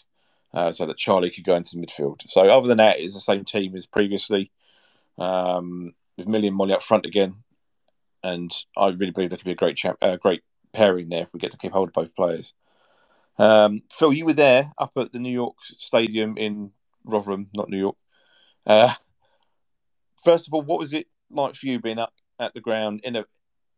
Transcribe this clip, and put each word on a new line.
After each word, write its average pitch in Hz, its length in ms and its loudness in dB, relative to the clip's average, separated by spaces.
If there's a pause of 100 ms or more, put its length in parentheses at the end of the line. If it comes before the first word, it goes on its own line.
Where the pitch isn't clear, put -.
(540)
uh, 85 180 -2
so 82 140 -6
that 78 100 -8
Charlie 92 340 0
could 87 140 -14
go 90 120 2
into 85 200 -8
the 85 100 -10
midfield. 71 380 -8
So 95 240 6
other 123 200 6
than 117 100 4
that, 107 220 4
it's 98 120 -10
the 98 80 -14
same 98 240 -2
team 95 320 -6
as 90 80 -14
previously, 101 680 -2 (680)
um, 90 760 -4 (220)
with 90 100 -14
Millie 107 220 0
and 95 80 -2
Molly 98 160 0
up 92 100 0
front 107 220 2
again, 95 380 -2 (800)
and 87 300 -8 (240)
I 98 120 2
really 92 240 -4
believe 90 180 -2
there 92 80 -10
could - 80 -20
be 92 60 -4
a 85 40 -8
great 85 200 0
champ-, - 260 -4
uh, 92 140 2
great 92 260 -2 (300)
pairing 90 360 2
there 85 140 -4
if - 100 -14
we 85 80 -16
get 90 120 -6
to - 40 -20
keep - 160 -10
hold 95 160 0
of - 60 -20
both 90 200 -4
players. 85 380 -4 (840)
Um, 107 520 6
Phil, 156 220 2
you 160 140 -2
were 156 80 2
there 139 420 6
up - 200 -6
at 127 160 -4
the 123 60 -10
New 123 140 -6
York 123 300 -4
Stadium 110 720 -2
in 104 360 -8 (300)
Rotherham, 101 520 -4
not - 160 -8
New 98 80 -6
York. 98 180 -2 (680)
Uh, 107 260 6 (1300)
first 170 240 4
of 143 60 -12
all, 156 80 -2
what 156 180 -4
was 147 140 -8
it 151 140 -8 (240)
like 139 240 -4
for - 120 -14
you 127 140 -4
being 113 180 -6
up 117 140 -6 (260)
at 117 140 -8
the 107 80 -18
ground 107 440 -4
in 120 120 -8
a, 110 40 -4 (580)